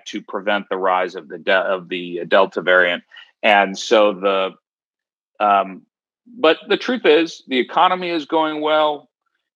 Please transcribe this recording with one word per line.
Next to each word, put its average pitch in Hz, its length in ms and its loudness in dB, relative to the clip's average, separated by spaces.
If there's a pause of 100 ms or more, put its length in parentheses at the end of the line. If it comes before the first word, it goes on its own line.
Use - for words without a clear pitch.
to 104 160 -12
prevent 101 480 -6
the 95 80 -4
rise 92 380 -2
of 82 120 -14
the 90 120 -16
de-, 78 120 -4
of 92 380 -2
the 87 360 -8
Delta 95 360 0
variant. 87 420 2 (380)
And 101 340 2
so 104 380 2
the, 95 380 -2 (880)
um, 98 480 0 (400)
but 156 300 0 (100)
the 202 100 -2
truth 247 280 -6
is, 160 420 2
the 131 100 -2
economy 180 520 0
is 165 160 -4
going 156 360 -2
well. 151 480 0 (460)